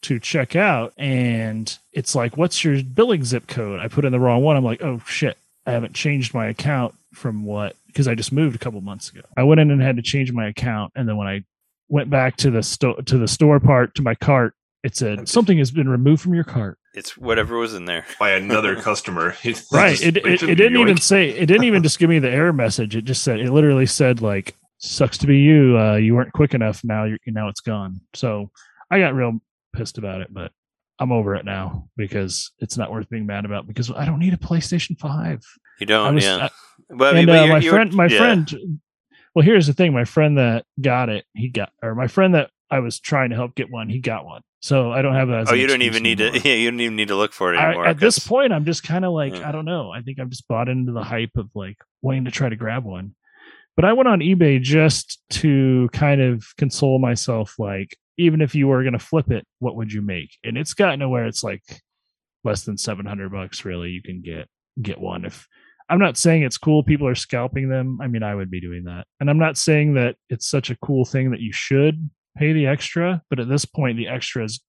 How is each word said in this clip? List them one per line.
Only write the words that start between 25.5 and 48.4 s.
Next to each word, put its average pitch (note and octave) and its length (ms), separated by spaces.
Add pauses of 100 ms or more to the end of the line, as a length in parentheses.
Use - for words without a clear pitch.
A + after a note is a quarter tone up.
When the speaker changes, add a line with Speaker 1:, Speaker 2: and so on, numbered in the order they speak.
Speaker 1:
Uh, G#2+ 180
you A2 200
weren't B2+ 180
quick D3 200
enough. A2 320
Now G#2+ 200
you're, G#2+ 120 (100)
now A2 220
it's G2 100
gone." G2 400 (140)
So G#2 360 (420)
I G3 80
got D#3+ 160
real A#2+ 240 (340)
pissed - 240
about F#2+ 240
it, - 120
but F2 200 (460)
I'm B2+ 120
over G#2 240
it - 80
now F#2+ 540
because G2 600
it's - 180
not A2 160
worth A2 160
being A2 160
mad G2+ 180
about G2+ 240
because A#2+ 240
I - 140
don't D#3 140
need F3+ 140
a F3 40
PlayStation E3+ 600
five. D3+ 460 (360)
Speaker 3:
You G2+ 80
don't, G#2+ 200
Speaker 1:
I C#3+ 40
was, D3 120
Speaker 3:
yeah. F#2+ 140
Speaker 1:
I, C3+ 120 (460)
Speaker 3:
But, C3+ 220
I - 20
mean, - 0
Speaker 1:
and, E3+ 80
Speaker 3:
but E3 100
Speaker 1:
uh, D#3+ 60
Speaker 3:
you're, D#3+ 100
Speaker 1:
my D3+ 60
Speaker 3:
you're, D#3+ 140
Speaker 1:
friend, G3+ 200
my F#3 140
Speaker 3:
yeah. F#3+ 100
Speaker 1:
friend, F#3 640 (540)
well, D#3+ 100
here's F#3 240
the C#3+ 60
thing. F3 200
My A#2+ 120
friend D3+ 320
that A#2 260 (160)
got B2+ 300
it, G#2+ 240
he B2 160
got, A2 240 (100)
or A2+ 120
my B2 120
friend F#3+ 280
that D3 160 (200)
I C#3 80
was A#2+ 220
trying C3 300
to A2+ 40
help B2 200
get C3 140
one, A2+ 200
he B2 100
got A2+ 240
one. D#2+ 180 (200)
So C3 300
I B2+ 100
don't C3+ 120
have C3 140
that A#2 140
as A2+ 80
Speaker 3:
Oh, A#2+ 40
Speaker 1:
an B2 60
Speaker 3:
you C3+ 80
don't C3 140
Speaker 1:
excuse A#2 140
Speaker 3:
even A2+ 80
need A2+ 160
to, G#2+ 100
Speaker 1:
anymore. C3 120
Speaker 3:
<laughs> - 40
yeah, C3+ 100
you A#2 160
don't A#2+ 80
even A#2 160
need G#2+ 140
to G2 60
look G#2 180
for F2+ 200
it E2+ 40
Speaker 1:
I, E2+ 100
Speaker 3:
anymore, E3+ 180
Speaker 1:
at D3+ 140
this A3 180
Speaker 3:
'cause - 100
Speaker 1:
point, B3 260